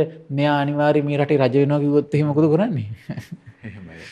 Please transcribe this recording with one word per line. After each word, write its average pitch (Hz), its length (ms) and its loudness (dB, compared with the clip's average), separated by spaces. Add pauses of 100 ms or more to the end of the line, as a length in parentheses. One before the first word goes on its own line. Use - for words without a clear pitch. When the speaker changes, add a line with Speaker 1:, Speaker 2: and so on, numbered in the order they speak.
(280)
Speaker 1:
මෙයා 143 320 0
අනිවාර්යයෙන් 147 460 2
මේ 147 120 -2
රටේ 143 200 0
රජ 127 180 2
වෙනවා 143 240 2
කිව්වොත් 143 360 0
එහෙම 151 120 0
මොකද 151 200 2
කරන්නේ? 160 400 0 (760)
Speaker 2:
එහෙමයි. 92 340 -18 (140)